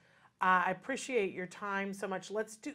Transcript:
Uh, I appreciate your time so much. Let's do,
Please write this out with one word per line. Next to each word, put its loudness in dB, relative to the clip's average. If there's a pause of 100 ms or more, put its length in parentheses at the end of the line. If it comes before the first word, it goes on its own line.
(400)
Uh, 6
I 2
appreciate 0
your -6
time -4
so -4
much. -4
Let's -4
do, -8